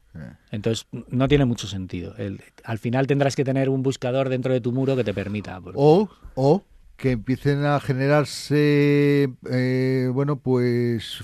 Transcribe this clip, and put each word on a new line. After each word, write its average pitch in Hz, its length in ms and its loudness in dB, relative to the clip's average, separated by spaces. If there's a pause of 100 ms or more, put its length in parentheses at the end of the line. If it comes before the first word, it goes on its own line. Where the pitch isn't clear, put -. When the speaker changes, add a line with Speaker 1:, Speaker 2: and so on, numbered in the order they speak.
(160)
Speaker 1:
Eh. 160 40 -16 (320)
Speaker 2:
entonces 110 360 -2 (220)
no 131 180 0
tiene 143 160 4
mucho 120 240 -2
sentido. 92 500 -10
El, 101 240 -8 (220)
al 117 160 -6
final 131 280 -2
tendrás 139 280 2
que 147 80 -2
tener 135 260 0
un 135 140 0
buscador 131 460 -2
dentro 127 240 -2
de 127 80 0
tu 120 100 -2
muro 135 240 0
que 127 80 0
te 104 100 -2
permita, 98 460 -6
porque 90 220 -12
Speaker 1:
O, 165 280 6 (260)
o 143 280 2 (320)
que 131 160 -2
empiecen 131 540 -2
a 143 140 0
generarse, 143 1500 2 (200)
eh, 127 640 0
bueno, 143 240 -2
pues, 120 880 0